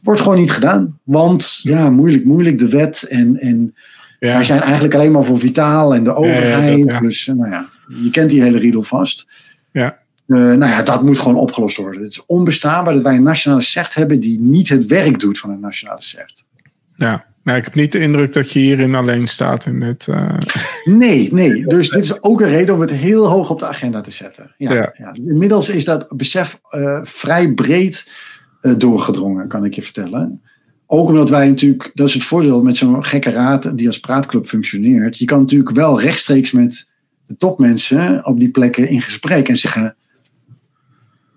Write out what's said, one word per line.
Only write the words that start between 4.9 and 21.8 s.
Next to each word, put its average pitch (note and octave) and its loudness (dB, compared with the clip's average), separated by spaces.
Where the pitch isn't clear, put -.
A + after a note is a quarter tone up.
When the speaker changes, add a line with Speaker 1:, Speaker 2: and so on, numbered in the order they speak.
Speaker 1:
alleen D3+ 4
maar C#3 4
voor B2+ 0
Vitaal D3 2
en A#2 2
de A2+ 2
Speaker 2:
Ja, - -2
ja, D3+ 0
dat, E3 2
Speaker 1:
overheid. C#3+ 2
Speaker 2:
ja. A#2+ 0
Speaker 1:
Dus, A2+ -4
eh, C3+ -2
nou A#2+ -2
ja, F2 -8
je A#2+ -2
kent D#3 2
die C3+ 4
hele A#2+ 4
riedel A2+ 2
vast. - -6
Speaker 2:
Ja. B2 -4
Speaker 1:
Eh, C3 2
nou B2 4
ja, A2+ 0
dat B2 0
moet C#3 4
gewoon B2 2
opgelost A#2+ -2
worden. G2 -10
Het - -14
is - -18
onbestaanbaar E3+ 0
dat C3+ 2
wij B2+ 2
een B2 4
nationale C#3+ 2
cert - -4
hebben D3+ 0
die A2+ -2
niet C#3+ 2
het C3 2
werk C#3 2
doet G2+ -2
van G2+ -12
een G2 -10
nationale - -14
cert. - -16
Speaker 2:
Ja. A2+ -4
Nou, B2+ -2
ik A#2 -6
heb - -16
niet D3 0
de G3 0
indruk D3 0
dat C3+ -2
je - 0
hierin C3+ 2
alleen A#2+ 0
staat C3 -4
in B2+ -4
dit, A#2+ -6
eh. - -2
Speaker 1:
Nee, F#3+ 4
nee. F3+ 2
Dus E3+ 2